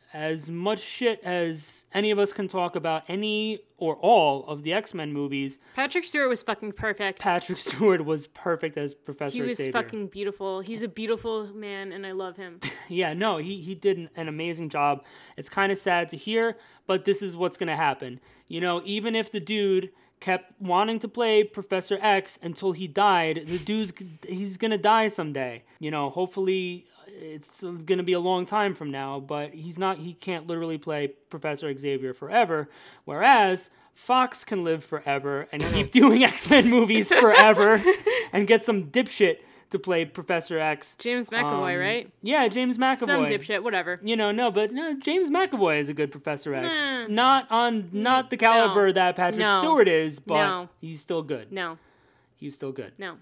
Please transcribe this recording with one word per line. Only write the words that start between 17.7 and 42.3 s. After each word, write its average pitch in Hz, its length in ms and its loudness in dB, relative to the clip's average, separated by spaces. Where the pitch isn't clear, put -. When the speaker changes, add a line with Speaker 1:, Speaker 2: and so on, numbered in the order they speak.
Speaker 1:
happen. 135 440 -2
You 165 140 -10
know, 175 240 -2
even 214 320 -4
if 220 160 -4
the 214 80 -4
dude 190 500 -2
kept 185 340 -4
wanting 202 400 0
to 233 80 -6
play 220 380 2
Professor 196 560 -4
X 196 420 0
until 175 300 -4
he 175 160 -8
died. 165 580 2
The 175 120 -6
dude's 208 340 -4
g-, 190 160 -18
he's 190 300 -8
gonna 220 220 0
die 220 300 4
someday. 139 560 -6
You 151 120 -6
know, 147 180 -2
hopefully 185 800 -4
it's 160 560 -18
gonna 175 400 -2
be 180 120 0
a 175 60 0
long 180 260 0
time 202 280 0
from 151 160 -10
now, 139 300 -8
but 147 320 -8
he's 160 240 -14
not, 190 220 -2
he 170 160 -12
can't 170 320 -8
literally 165 320 -6
play 147 300 -4
Professor 147 480 -8
Xavier 135 380 -4
forever, 165 560 0
whereas 185 640 4
Fox 254 520 0
can 190 200 -4
live 160 180 -2
forever 143 720 -4
and 147 100 -6
keep 196 300 -2
<laughs> 254 80 8
doing 247 240 10
X-Men - 460 6
movies 220 420 4
forever 220 720 8
Speaker 3:
<laughs> 466 240 -2
Speaker 1:
and 202 140 0
get 220 180 4
some 202 200 0
dipshit 180 560 0
to 190 80 -4
play 180 260 -2
Professor 165 540 -4
X. 156 400 -4
Speaker 2:
James 240 320 -6
McAvoy, 180 440 -2
Speaker 1:
Um, 180 60 -2
Speaker 2:
right? 214 300 -4
Speaker 1:
yeah, 254 260 2